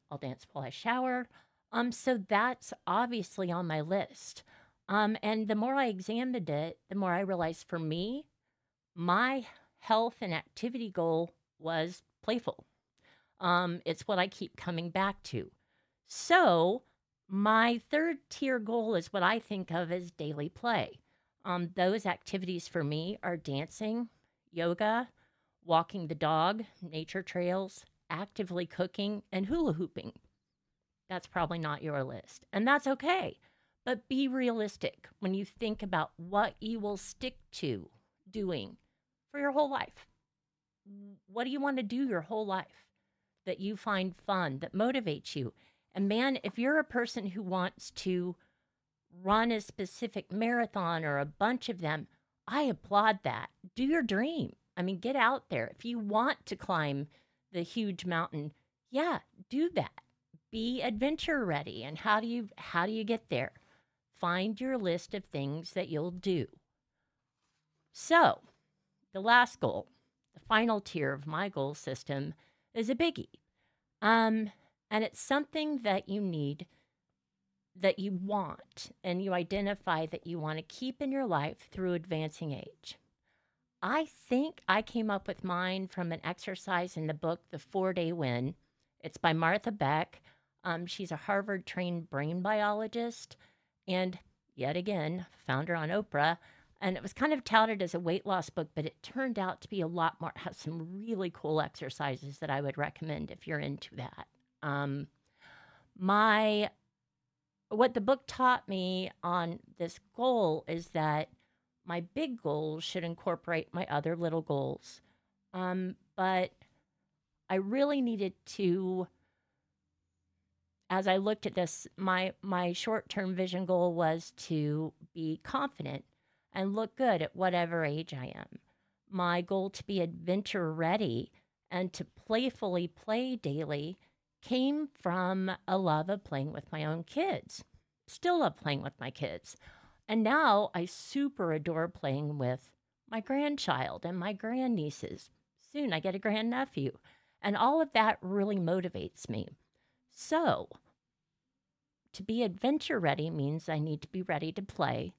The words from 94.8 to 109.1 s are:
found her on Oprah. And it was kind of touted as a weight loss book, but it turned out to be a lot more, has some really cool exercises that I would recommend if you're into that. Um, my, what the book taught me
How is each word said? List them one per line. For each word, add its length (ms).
found 220
her 80
on 140
Oprah. 480
And 160
it 60
was 100
kind 200
of 120
touted 380
as 120
a 60
weight 260
loss 240
book, 240
but 120
it 160
turned 360
out 220
to 80
be 140
a 40
lot 340
more, 160
has 200
some 500
really 240
cool 300
exercises 800
that 120
I 100
would 180
recommend 520
if 160
you're 140
into 360
that. 300
Um, 440
my, 720
what 260
the 60
book 260
taught 420
me 420